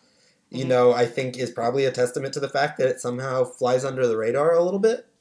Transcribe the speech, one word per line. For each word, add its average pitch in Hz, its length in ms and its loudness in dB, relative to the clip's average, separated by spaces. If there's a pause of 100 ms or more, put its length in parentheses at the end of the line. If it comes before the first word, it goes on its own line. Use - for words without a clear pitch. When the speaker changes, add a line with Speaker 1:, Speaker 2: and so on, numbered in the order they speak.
(500)
Speaker 1:
you 123 100 -8
Speaker 2:
Mm-hmm. 131 80 -4
Speaker 1:
know, 123 240 6
I 120 140 2
think 127 320 -6
is 123 140 -4
probably 120 320 0
a 127 80 0
testament 127 420 -2
to 147 60 -6
the 139 80 -4
fact 143 300 -2
that 131 100 2
it 127 120 -4
somehow 127 440 -4
flies 127 400 0
under 131 240 -2
the 110 80 0
radar 127 360 0
a 170 120 4
little 190 160 -2
bit. 220 260 0 (140)